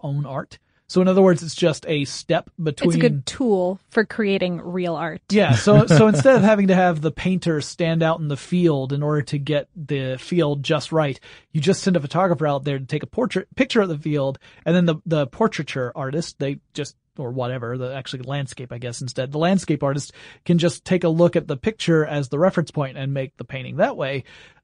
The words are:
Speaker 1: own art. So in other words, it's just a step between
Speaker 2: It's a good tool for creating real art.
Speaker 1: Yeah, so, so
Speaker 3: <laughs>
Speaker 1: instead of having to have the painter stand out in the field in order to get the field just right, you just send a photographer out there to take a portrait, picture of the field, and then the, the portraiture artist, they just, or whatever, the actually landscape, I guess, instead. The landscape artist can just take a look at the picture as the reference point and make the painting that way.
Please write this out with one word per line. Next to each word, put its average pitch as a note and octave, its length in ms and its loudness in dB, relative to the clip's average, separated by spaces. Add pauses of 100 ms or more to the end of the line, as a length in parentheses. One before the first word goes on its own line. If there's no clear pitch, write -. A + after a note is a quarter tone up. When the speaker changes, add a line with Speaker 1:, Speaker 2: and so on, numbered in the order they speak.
Speaker 1:
own C#3+ 200 -4
art. - 340 -10 (280)
So F#3 140 2
in F#3 60 4
other F#3 160 6
words, F3+ 180 6
it's E3 140 -10
just D#3 320 0
a D3 180 -2
step - 460 -4 (100)
between D#3+ 300 0
Speaker 2:
It's E3 60 2
a - 20 2
good D3+ 260 2
tool F#3+ 540 -2 (100)
for G#3+ 160 0
creating F#3 560 -2
real F3 320 -6
art. D#3 260 -6 (120)
Speaker 1:
Yeah, F#3 240 4
so, G#3 320 6
so E3+ 200 8
Speaker 3:
<laughs> G#3+ 60 6
Speaker 1:
instead B3 220 6
of G#3 80 4
having G3+ 240 6
to F#3 80 6
have F3+ 260 2
the D#3 80 0
painter E3+ 500 -2
stand E3 440 -2
out E3 160 0
in D#3 80 -6
the C#3+ 100 -4
field D3 560 0
in C#3+ 80 -2
order D3 220 0
to D3 160 -6
get F3 360 -4
the C3+ 440 -6
field D3 420 0
just D3+ 300 -2
right, D3+ 280 0 (320)
you D#3+ 80 -2
just E3 220 0
send F#3 160 2
a - 20 2
photographer D#3 460 0
out C#3+ 200 -2
there C#3+ 120 -2
to C3+ 80 -8
take D3+ 160 -4
a - 60 -12
portrait, G#3 480 -4
picture B3+ 260 2
of F#3+ 80 2
the D#3 80 -6
field, C#3+ 400 -4 (260)
and E3+ 120 2
then F3+ 100 4
the, D#3+ 120 2 (100)
the D#3 180 0
portraiture C3+ 680 -4
artist, C#3+ 420 -8
they C#3+ 220 -4 (160)
just, C#3+ 200 -10 (220)
or B2+ 140 -8
whatever, B2+ 480 -6
the B2+ 160 -8
actually C3 260 -12
landscape, C3+ 500 -8
I A#2+ 60 -12
guess, A#2+ 240 -10
instead. C3 300 -8
The D3+ 80 -4
landscape E3+ 420 0
artist C#3 300 -4 (340)
can F3 140 4
just E3+ 260 -2
take F#3 180 0
a E3+ 60 2
look E3 260 4
at E3 120 -2
the C#3+ 100 -6
picture E3 480 0
as C#3+ 240 -4
the C#3+ 80 -6
reference F3 320 2
point C3+ 260 -6
and C#3 160 -6
make C3+ 260 -6
the - 60 -12
painting B2+ 340 -12
that A3+ 200 0
way. C3+ 260 -4 (400)